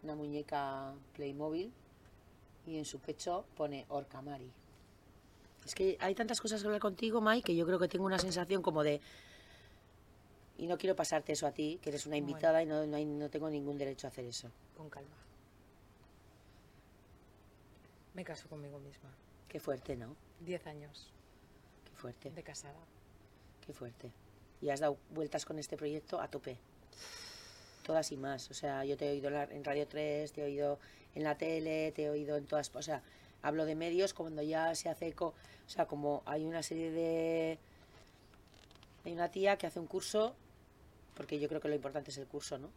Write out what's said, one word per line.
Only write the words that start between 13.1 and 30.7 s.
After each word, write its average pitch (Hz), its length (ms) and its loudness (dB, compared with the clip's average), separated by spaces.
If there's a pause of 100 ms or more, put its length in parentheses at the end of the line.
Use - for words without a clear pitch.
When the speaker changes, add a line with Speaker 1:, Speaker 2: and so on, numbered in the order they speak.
Speaker 1:
tengo 160 180 -2
ningún 143 280 -2
derecho 135 280 -4
a 131 40 -4
hacer 123 160 -8
eso. 120 260 -8 (260)
Speaker 2:
Con 156 120 -12
calma. 143 260 -16 (3000)
Me 185 100 -8
caso - 260 -10
conmigo 143 300 -10
misma. 143 300 -18 (380)
Speaker 1:
Qué 156 120 -8
fuerte, 139 360 -2
¿no? 120 200 -10 (240)
Speaker 2:
Diez 170 280 -4
años 147 440 -14 (760)
Speaker 1:
Qué - 100 -20
fuerte. - 360 -10
Speaker 2:
de 160 120 -12
casada. 147 360 -12 (840)
Speaker 1:
Qué 147 80 -12
fuerte. 117 380 -12 (500)
Y 147 80 2
has 139 100 4
dado 147 180 4 (140)
vueltas 156 340 -2
con 156 140 -6
este 151 180 -6
proyecto 156 420 -2
a - 80 -2
tope. 131 300 -8 (1300)
Todas 160 260 2
y 143 60 -6
más. 135 340 -6
O - 20 -12
sea, 139 320 -2
yo 143 120 0
te 147 100 -2
he 143 40 2
oído 139 180 0
en 143 60 0
la, 143 100 0
en 143 180 -10
Radio 147 240 0
tres, 151 460 -2
te 151 80 -6
he - 40 0
oído 143 340 0 (360)